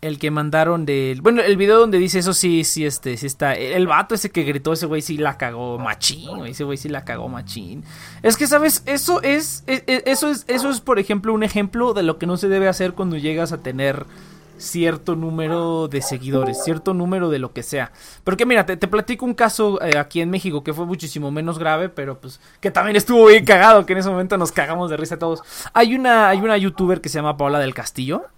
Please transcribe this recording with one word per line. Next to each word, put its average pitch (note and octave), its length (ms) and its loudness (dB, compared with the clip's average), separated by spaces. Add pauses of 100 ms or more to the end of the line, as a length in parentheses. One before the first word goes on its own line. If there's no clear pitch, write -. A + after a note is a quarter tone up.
el D3+ 160 -8
que D3+ 140 -4
mandaron D#3+ 540 0
del, C3+ 360 -2
bueno, A#3 200 4
el G3 160 4
video G3+ 200 6
donde A3+ 200 4
dice F3+ 220 0
eso F3+ 140 0
sí, E3+ 300 2
sí, D#3 220 -4
este, C3+ 320 -6
sí C#3+ 80 -10
está, C#3 280 -2
el, B2+ 200 -6
el F3+ 140 2
vato F#3 280 0
ese G3+ 160 -6
que E3+ 120 -2
gritó, C#3+ 280 -2
ese E3 140 -2
güey D3+ 160 -2
sí D3+ 160 -8
la D3 200 -2
cagó A#2+ 400 -8
machín, B2 600 -6
güey, A#2+ 140 -12
ese C3+ 120 -10
güey C#3+ 140 -6
sí D3+ 100 -12
la C#3 160 -8
cagó A#2 240 -10
machín. G#2 560 -12 (400)
Es A3 140 2
que, D4 100 -2
¿sabes? D4 380 2
Eso C#4 360 -2
es, C#4+ 460 -2
e-, C4 200 -4
e-, B3+ 180 0
eso C#4 260 0
es, B3+ 160 -6
eso B3+ 220 -2
es, C4 100 -4
por B3 200 0
ejemplo, G3+ 340 -2
un A3 100 0
ejemplo G#3+ 500 -2
de G3 100 -2
lo D#3+ 140 0
que E3 100 -4
no F3+ 100 -2
se G3+ 100 -2
debe F#3+ 220 2
hacer F#3 240 -2
cuando F3 240 -4
llegas D#3+ 340 -4
a D#3+ 100 -10
tener C3+ 440 -4 (520)
cierto E3 580 -2
número D#3+ 720 -4
de C#3 140 -4
seguidores, C3 640 -4
cierto D#3+ 280 -2
número F3+ 360 -2
de D3 100 -2
lo B2 140 -8
que B2+ 100 -10
sea. C3+ 300 -6 (320)
Porque F#3+ 200 0
mira, A#3+ 200 4
te, - 100 -4
te F3 140 -2
platico G#3+ 360 -2
un B3 80 -4
caso, G#3+ 480 0
eh, E3 160 0
aquí D3 220 -4
en E3+ 100 -2
México F3 360 -4
que D#3+ 80 -4
fue E3 120 -6
muchísimo D3+ 460 -8
menos D#3+ 260 -4
grave, D#3+ 300 -2
pero C3+ 320 -10
pues - 220 -20 (180)
que G3+ 100 -2
también G3+ 280 2
estuvo A3+ 300 8
bien G#3+ 180 12
cagado, G3+ 400 8
que F#3 80 -2
en F#3+ 60 0
ese F#3+ 100 -2
momento F#3 280 -2
nos E3+ 140 -2
cagamos E3 380 -2
de D3+ 80 -4
risa D#3+ 200 -6
todos. E3 240 -4 (300)
Hay A#3 240 4
una, A#3+ 320 4
hay F#3+ 120 4
una G#3+ 180 2
youtuber F#3 420 0
que F3+ 80 -12
se D3 120 -4
llama D3 180 -2
Paola C#3+ 220 0
del C3 140 -2
Castillo C3 500 -6 (140)